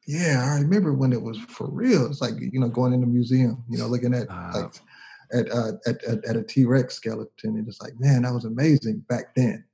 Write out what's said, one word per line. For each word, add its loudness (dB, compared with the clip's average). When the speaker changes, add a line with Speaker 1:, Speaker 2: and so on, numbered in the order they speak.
Speaker 1:
yeah, 0
I 2
remember 2
when 4
it 0
was -8
for -12
real. 2
It's -6
like, -4
you -4
know, 2
going 2
in 2
the 2
museum, 2
you -6
know, -4
looking 0
at, -4
Speaker 2:
Wow. -12
Speaker 1:
like, -6
at, 0
uh, 0
at, -2
at, -4
at -2
a 0
T-Rex 2
skeleton, -6
and -6
it's -16
like, -16
man, 4
that -2
was -4
amazing 2
back -6
then 0